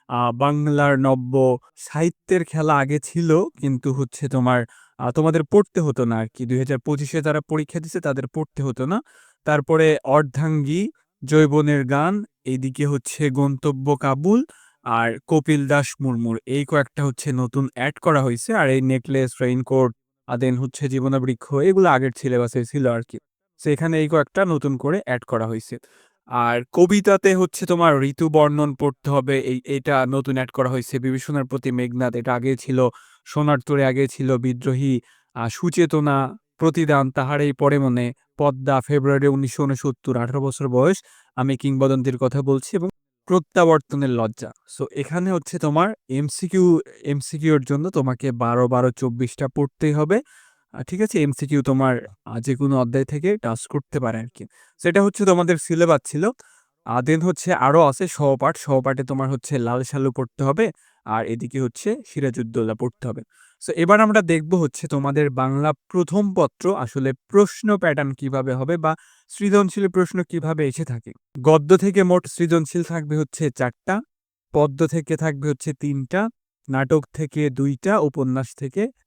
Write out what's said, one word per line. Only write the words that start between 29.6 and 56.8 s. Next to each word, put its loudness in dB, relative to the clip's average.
এটা 0
নতুন -2
অ্যাড -2
করা 0
হয়েছে। -4
বিভীষণের -4
প্রতি -4
মেঘনাদ, -2
এটা -2
আগে -2
ছিল। 0
সোনার 0
তরে 2
আগে 0
ছিল। -2
বিদ্রোহী, -2
আহ, -4
সুচেতনা, 0
প্রতিদান, 2
তাহার -2
এই 2
পরে 2
মনে, 0
পদ্মা, 0
ফেব্রুয়ারি 2
উনিশশো 0
ঊনসত্তর, -2
আঠারো -2
বছর -4
বয়স, 2
আমি 0
কিংবদন্তির 0
কথা -2
বলছি, -2
এবং -2
প্রত্যাবর্তনের 2
লজ্জা। -4
So, -4
এখানে -4
হচ্ছে -4
তোমার 0
এমসিকিউ, 2
এমসিকিউ 0
এর 4
জন্য -2
তোমাকে -2
বারো, 0
বারো, 2
চব্বিশটা -4
পড়তেই -2
হবে। 0
আহ, -12
ঠিক -6
আছে, 0
এমসিকিউ 0
তোমার, 2
আহ, -10
যে -2
কোনো 2
অধ্যায় 0
থেকে -2
টাচ -6
করতে -6
পারে -2
আর -8
কি। -16
সেটা 4
হচ্ছে 2
তোমাদের 4
সিলেবাস 2
ছিল। -2